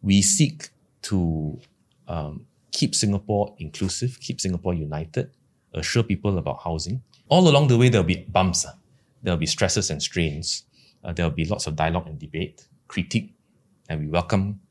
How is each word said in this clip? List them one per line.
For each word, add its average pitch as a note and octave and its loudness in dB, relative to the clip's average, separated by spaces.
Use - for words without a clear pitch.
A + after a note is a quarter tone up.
we G2 4
seek - 0
to, D#2 -2
um, D#2 -8
keep - 0
Singapore G2+ 0
inclusive, G2 -6
keep - -10
Singapore F2+ -2
united, D#2 -6
assure F#2+ 0
people G2 -2
about - -6
housing. E2 -6
All F3+ 8
along C#3+ 6
the A#2+ 6
way, B2 8
there'll G#2+ 6
be F2 0
bumps, F#2 2
uh, - -16
there'll F2 0
be D#2 -2
stresses - 0
and D2+ -6
strains, D#2+ -4
uh, F2 -8
there'll E2 0
be D#2+ -2
lots F#2+ -4
of D#2 -6
dialogue E2 -2
and D2+ -12
debate, - -10
critique, - -4
and D#2 -6
we D2+ -6
welcome F#2+ 0